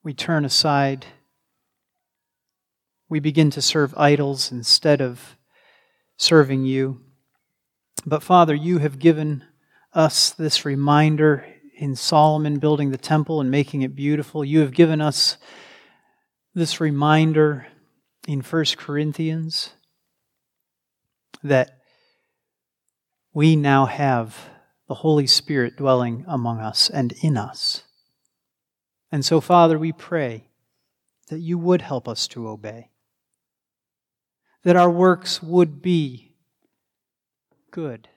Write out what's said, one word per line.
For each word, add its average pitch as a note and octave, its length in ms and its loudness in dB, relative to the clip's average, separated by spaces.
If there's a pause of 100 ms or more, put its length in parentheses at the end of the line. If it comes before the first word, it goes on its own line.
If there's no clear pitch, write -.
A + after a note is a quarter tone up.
we D3+ 100 -12
turn D3+ 320 -2
aside, C#3 640 0 (2000)
we D#3 120 -4
begin D3+ 320 2
to C#3+ 100 -8
serve D3 340 0
idols C#3+ 560 0
instead C#3 480 2
of B2 380 -8 (800)
serving C3+ 480 4
you. C3+ 380 -2 (1000)
But D3 180 -4
Father, E3+ 320 4
you E3 240 -2
have C#3+ 200 -4
given D3+ 460 2 (500)
us D#3+ 360 2
this - 340 -4
reminder D3 840 2 (280)
in C#3 220 -8
Solomon D3+ 640 0
building D3 320 0
the C3+ 80 -6
temple D#3 420 -2
and C3 100 -2
making C#3 320 -2
it C3 120 -6
beautiful. D3 500 -4
You D3+ 160 2
have C3+ 140 0
given D#3+ 260 4
us - 380 -2 (1120)
this E3 280 -4
reminder D3+ 840 2 (640)
in C#3 140 -6
First D#3+ 340 -4
Corinthians D#3+ 960 -6 (1700)
that C3+ 380 -2 (1500)
we D#3 240 4
now C#3 300 4
have B2 640 -4 (380)
the - 80 -10
Holy D3 320 0
Spirit B2+ 480 -2
dwelling B2+ 500 0
among A#2+ 320 -4
us A2 320 -2
and B2 220 -4 (100)
in D#3 140 0
us. - 480 -8 (1300)
And C#3+ 120 -4
so, D#3+ 160 2
Father, E3 380 4
we D#3+ 140 -6
pray B2+ 580 -8 (800)
that D#3 100 -12
you E3+ 180 -6
would F3 260 0
help B2+ 260 -8
us - 200 -8
to A2+ 200 -14
obey, A2 420 -16 (1700)
that F3+ 120 4
our F3 140 6
works F3+ 500 0
would E3 400 0
be D#3 500 -4 (1400)
good B2+ 360 -12 (100)